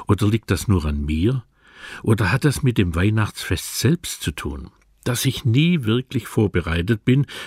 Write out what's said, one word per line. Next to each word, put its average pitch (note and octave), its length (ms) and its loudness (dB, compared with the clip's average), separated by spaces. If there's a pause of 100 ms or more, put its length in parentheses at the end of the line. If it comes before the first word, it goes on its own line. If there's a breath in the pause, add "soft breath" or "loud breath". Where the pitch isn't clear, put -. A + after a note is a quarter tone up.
Oder G2+ 220 2
liegt A2 240 0
das - 160 -2
nur F2+ 160 2
an D2 200 -2
mir? F2+ 380 0 (600 loud breath)
Oder F#2+ 260 2
hat B2+ 140 0
das C#3+ 180 0
mit A#2+ 160 2
dem F2+ 160 2
Weihnachtsfest G#2 840 -2
selbst - 420 0
zu - 80 -4
tun, C#2+ 400 -8 (340)
dass A#2+ 200 -2
ich - 200 -2
nie D3 380 2
wirklich A#2 460 -2
vorbereitet F2+ 760 0
bin, C3 220 4 (200 loud breath)